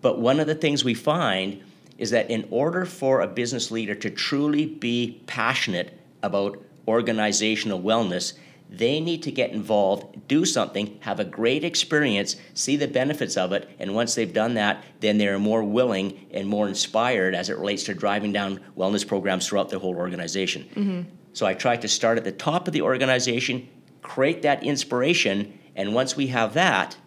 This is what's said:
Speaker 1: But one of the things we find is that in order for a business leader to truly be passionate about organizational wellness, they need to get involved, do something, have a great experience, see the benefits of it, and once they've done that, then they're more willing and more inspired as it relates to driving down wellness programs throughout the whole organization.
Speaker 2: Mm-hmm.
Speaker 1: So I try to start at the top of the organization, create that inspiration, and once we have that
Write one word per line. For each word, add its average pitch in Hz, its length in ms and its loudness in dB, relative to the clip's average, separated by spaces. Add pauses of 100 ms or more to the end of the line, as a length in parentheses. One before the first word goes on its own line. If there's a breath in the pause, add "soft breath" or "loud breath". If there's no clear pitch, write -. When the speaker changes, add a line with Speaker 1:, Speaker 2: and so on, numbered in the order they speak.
Speaker 1:
But - 180 2
one 127 200 4
of 151 60 2
the 151 100 0
things 151 300 2
we 123 80 2
find 107 640 0 (380 loud breath)
is 107 140 -4
that 113 180 2
in 113 220 -2
order 170 340 0
for 135 360 2
a 95 60 0
business 120 440 -4
leader 110 240 -2
to 104 160 -4
truly 147 560 0
be 120 580 -2
passionate 110 760 -2 (220)
about 101 400 -2 (260)
organizational 107 920 2
wellness, 98 520 0 (360 loud breath)
they 117 300 0
need 160 240 -2
to 139 80 -4
get 127 200 0
involved, 101 760 0
do 147 180 4
something, - 540 -2
have 101 220 -6
a - 20 0
great 117 400 0
experience, 143 720 0 (180 loud breath)
see - 220 0
the 147 120 0
benefits 131 500 -2
of 92 160 0
it, - 140 -2 (120)
and 98 160 -4
once 117 180 0
they've 98 200 -2
done 113 220 0
that, 104 280 0 (160 loud breath)
then 107 180 2
they're 101 220 2
more 107 240 2
willing 104 680 0
and 98 160 -4
more 104 200 0
inspired 101 680 0
as 90 160 -4
it - 80 -4
relates 101 280 -2
to 104 80 -4
driving 101 400 -2
down 98 260 -2 (180 loud breath)
wellness 101 300 0
programs 95 400 -2
throughout 98 220 0
the 95 100 -4
whole 92 160 -2
organization. 90 680 -4 (120)
Speaker 2:
Mm-hmm. 190 260 -2 (320)
Speaker 1:
So - 140 -2
I 95 60 2
try 120 240 0
to 113 100 -6
start 117 300 2
at 113 80 -2
the 95 80 -4
top 170 340 -2
of 175 60 -4
the 143 80 0
organization, 127 840 0 (340)
create 143 400 0
that 143 220 2
inspiration, 123 960 0 (200 loud breath)
and 101 180 -2
once 131 220 0
we 139 100 0
have 117 280 0
that 147 520 2